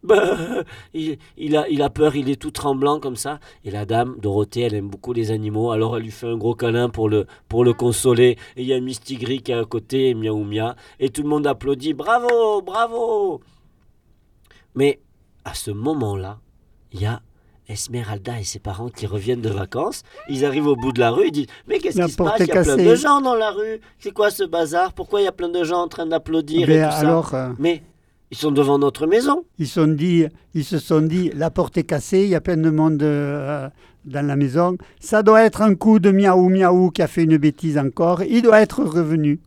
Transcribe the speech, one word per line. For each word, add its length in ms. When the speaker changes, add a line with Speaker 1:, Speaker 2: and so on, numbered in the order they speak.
Speaker 1:
Bah, 340
il, 240
il 180
a, 140
il 120
a 80
peur, 260
il 140
est 60
tout 160
tremblant 480
comme 160
ça. 240
Et 80
la 140
dame, 340
Dorothée, 420
elle 120
aime 160
beaucoup 240
les 180
animaux, 400
alors 260
elle 60
lui 80
fait 160
un 100
gros 160
câlin 360
pour 180
le, 200
pour 160
le 100
consoler. 640
Et 80
il 40
y 60
a 60
Mistigri 600
qui 100
est 80
à 40
côté, 460
et 60
Miaou 280
Mia. 320
Et 100
tout 140
le 60
monde 180
applaudit, « 460
Bravo, 680
bravo !» 800
Mais 240
à 100
ce 180
moment-là, 680
il 100
y 40
a 160
Esmeralda 720
et 40
ses 160
parents 300
qui 180
reviennent 340
de 80
vacances. 540
Ils 160
arrivent 220
au 80
bout 160
de 80
la 100
rue, 180
ils 40
disent, « 160
Mais 120
qu'est-ce 180
Speaker 2:
La 80
Speaker 1:
qui 60
se 60
Speaker 2:
porte 200
Speaker 1:
passe ? 40
Speaker 2:
est 20
Speaker 1:
Il 60
y 20
a 100
plein 140
Speaker 2:
cassée. 140
Speaker 1:
de 60
gens 260
dans 120
la 160
rue. 300
C'est 140
quoi 180
ce 140
bazar ? 500
Pourquoi 280
il 20
y 40
a 40
plein 180
de 140
gens 180
en 60
train 180
d'applaudir 640
et 80
Speaker 2:
Ben 120
Speaker 1:
tout 20
ça ? » 80
Speaker 2:
alors, 340
euh, 240
Speaker 1:
Mais 240
ils 80
sont 140
devant 260
notre 300
maison. 380
Speaker 2:
Ils 100
sont 200
dit, 400
ils 120
se 120
sont 240
dit, « 340
La 140
porte 280
est 60
cassée, 400
il 60
y 60
a 60
plein 160
de 120
monde, 320
euh, 640
dans 220
la 100
maison. 420
Ça 240
doit 200
être 200
un 100
coup 240
de 140
Miaou 380
Miaou 420
qui 100
a 60
fait 160
une 140
bêtise 420
encore. 420
Il 220
doit 180
être 220
revenu. » 640